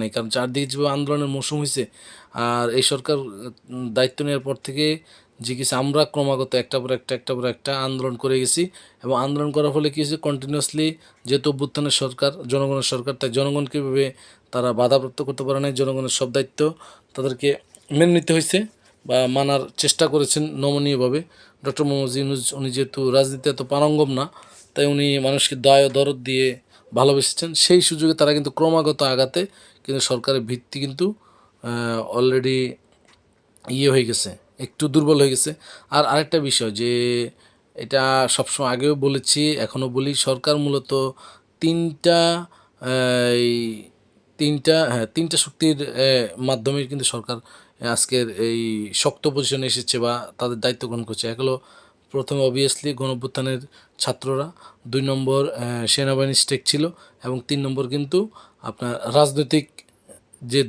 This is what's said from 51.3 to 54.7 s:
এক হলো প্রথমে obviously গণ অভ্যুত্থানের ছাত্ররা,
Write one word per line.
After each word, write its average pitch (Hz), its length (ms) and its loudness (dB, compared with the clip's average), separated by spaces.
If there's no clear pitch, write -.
এক 113 120 -8
হলো 131 120 0
প্রথমে 139 380 -2
obviously 139 400 -2
গণ 135 160 -2
অভ্যুত্থানের 131 460 -6
ছাত্ররা, 135 440 -4